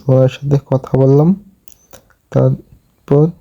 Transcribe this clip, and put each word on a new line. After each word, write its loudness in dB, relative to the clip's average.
ওনার 2
সাথে -4
কথা -6
বললাম, 2
তারপর -4